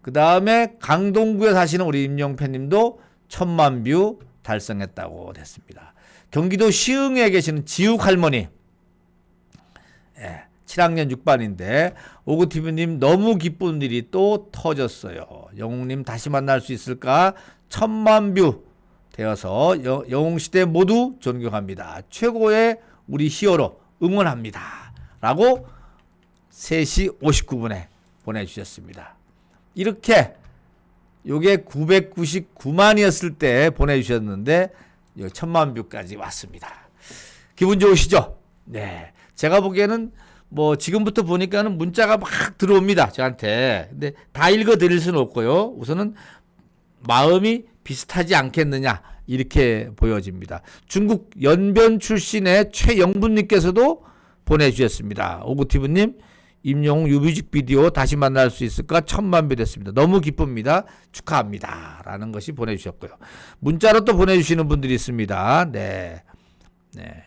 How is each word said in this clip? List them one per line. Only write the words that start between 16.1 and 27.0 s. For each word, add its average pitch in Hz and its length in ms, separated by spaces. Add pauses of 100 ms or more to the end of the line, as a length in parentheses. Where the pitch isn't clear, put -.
만날 139 320
수 131 120
있을까? 131 600 (360)
천만 214 640
뷰 170 300 (500)
되어서 110 680
여-, 131 260
영웅시대 165 560
모두 208 540
존경합니다. 104 880
최고의 226 720 (280)
우리 147 220
히어로 160 500 (240)
응원합니다." 160 880 (280)
라고 220 460 (840)
세 - 340
시 185 260 (120)